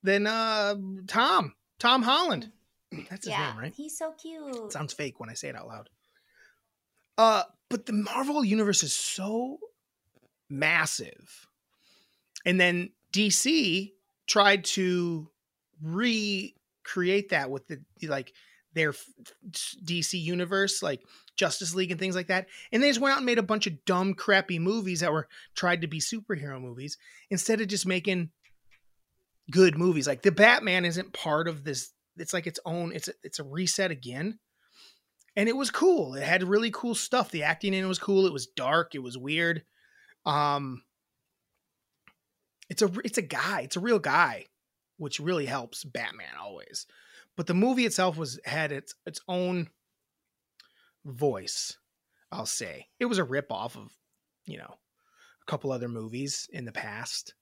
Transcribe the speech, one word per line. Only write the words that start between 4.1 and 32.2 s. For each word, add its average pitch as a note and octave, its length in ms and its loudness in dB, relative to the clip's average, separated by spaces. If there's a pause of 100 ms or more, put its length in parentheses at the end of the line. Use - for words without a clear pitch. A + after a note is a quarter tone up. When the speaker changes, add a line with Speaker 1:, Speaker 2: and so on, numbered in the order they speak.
Speaker 2:
cute. C#4+ 580 -12
Speaker 1:
Sounds D3 220 -6
fake C3+ 260 -8
when A#2 120 -12
I A2+ 40 -14
say C#3+ 140 -10
it B2+ 80 -10
out - 100 -16
loud. A2 220 -18 (1300)
Uh, A3 240 6 (260)
but A#3+ 180 -4
the A#3 60 -6
Marvel C4 520 0
universe G#3 400 2
is C#3+ 100 -2
so A#3 640 -4 (920)
massive. D#3 1000 -2 (960)
And F3+ 160 4
then F3 300 4 (200)
D G3+ 200 4
C G3+ 640 2 (340)
tried G3+ 360 6
to F3 640 0 (540)
re-, G#3 720 0 (300)
create F#3+ 460 0
that C#3 200 0
with C3+ 180 -8
the, C#3+ 120 -10 (260)
like, C3+ 260 -4 (420)
their D#3 160 2
f-, - 140 -10 (500)
f-, - 200 -6 (100)
D E3+ 180 -2
C - 160 -4
universe, F3+ 640 0
like C#3 200 -2 (340)
Justice E3 380 0
League F#3 160 0
and F3 100 -4
things F#3+ 160 -2
like F3+ 120 -4
that. F#3 180 0 (260)
And A#3 100 4
they C#4+ 60 6
just A#3 120 4
went C#4 120 4
out C4+ 60 4
and C4 80 -2
made A#3+ 120 4
a A3+ 40 2
bunch G#3+ 240 0
of E3 180 -6
dumb, F#3+ 300 2
crappy F#3+ 440 2
movies F#3 420 0
that E3 120 2
were, D#3 160 -2 (260)
tried F3 280 0
to E3 60 -4
be D#3 120 -6
superhero D3+ 600 -6
movies B2+ 360 -10 (340)
instead G#3+ 300 2
of G#3+ 80 0
just G3 180 -2
making F3+ 440 0 (1200)
good F3 260 8
movies. D#3+ 300 2
Like, C#3 160 -2
the G3 100 6
Batman G3+ 540 6
isn't F3 260 -4
part D#3+ 360 0
of D3+ 160 -8
this. C#3 280 -6 (240)
It's E3+ 160 -10